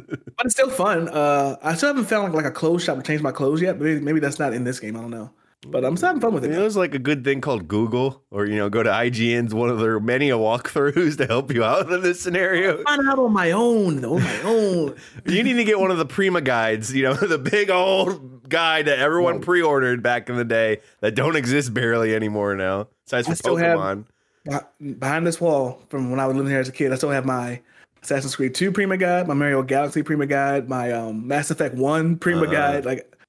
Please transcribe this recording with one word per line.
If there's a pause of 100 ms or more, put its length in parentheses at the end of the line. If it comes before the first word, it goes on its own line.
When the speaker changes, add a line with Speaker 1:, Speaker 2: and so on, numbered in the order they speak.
(360)
Speaker 1:
But
it's
still
fun.
Uh,
I
still
haven't
found, (100)
like,
like,
a
clothes
shop
to
change
my
clothes
yet,
but
maybe,
maybe
that's
not
in
this
game.
I
don't
know. (380)
But
I'm
still
having
fun
with
it,
Speaker 2:
You
know,
Speaker 1:
though.
Speaker 2:
there's,
like,
a
good
thing
called
Google, (120)
or,
you
know,
go
to
I
G
N's,
one
of
their
many
walkthroughs
to
help
you
out
in
this
scenario.
Speaker 1:
Find
out
on
my
own,
though,
on
my
own. (160)
Speaker 2:
<laughs>
You
need
to
get
one
of
the
Prima
guides,
you
know,
<laughs>
the
big
old
guide
that
everyone
Speaker 1:
Right.
Speaker 2:
pre-ordered
back
in
the
day (200)
that
don't
exist
barely
anymore
now, (160)
besides
Speaker 1:
I
Speaker 2:
for
Speaker 1:
still
have
Speaker 2:
Pokemon. (440)
Speaker 1:
beh-,
behind
this
wall (100)
from
when
I
was
living
here
as
a
kid,
I
still
have
my (420)
Assassin's
Creed
Two
Prima
guide,
my
Mario
Galaxy
Prima
guide,
my,
um,
Mass
Effect
One
Prima
Speaker 2:
Uh-huh.
Speaker 1:
guide,
like, (180)